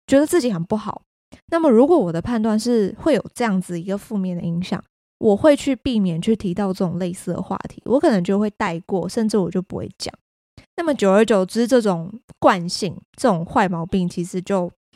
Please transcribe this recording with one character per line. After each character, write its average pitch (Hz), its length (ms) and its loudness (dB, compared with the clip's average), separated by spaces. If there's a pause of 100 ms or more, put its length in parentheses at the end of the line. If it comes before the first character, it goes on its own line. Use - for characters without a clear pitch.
觉 269 140 4
得 302 60 6
自 349 140 2
己 240 120 0
很 170 120 -4
不 214 120 -2
好。 214 260 -10 (460)
那 330 120 -2
么 320 80 4
如 247 200 8
果 339 100 6
我 180 140 0
的 165 100 -4
判 233 180 -4
断 214 200 0
是 220 400 0
会 311 160 2
有 196 180 -2
这 247 100 -4
样 202 160 0
子 175 200 -6
一 165 40 -10
个 190 140 -4
负 214 180 -10
面 185 220 -4
的 170 60 -6
影 170 180 -4
响， - 220 -6 (340)
我 214 180 4
会 294 200 6
去 277 200 -2
避 233 240 -2
免 170 220 -2
去 220 140 0
提 190 180 -6
到 202 180 -4
这 190 140 -2
种 170 140 -4
类 180 120 -4
似 180 220 -8
的 - 80 -4
话 190 160 -6 (100)
题， - 180 -16
我 247 140 2
可 302 120 4
能 190 120 0
就 196 140 0
会 208 140 0
带 175 300 -6
过， 180 280 -4
甚 220 180 -2
至 214 80 -2
我 185 140 0
就 180 100 -4
不 - 160 -8
会 - 220 -10
讲。 - 160 -10 (600)
那 339 80 -6
么 311 100 0
久 202 160 2
而 208 160 6
久 196 180 2
之， 226 240 -2
这 240 140 4
种 175 320 -4 (260)
惯 185 300 2
性、 - 260 -6 (220)
这 - 100 0
种 175 160 2
坏 202 240 0
毛 170 160 -4
病， 180 240 -2
其 175 160 -6
实 185 160 -8
就 180 320 -2 (240)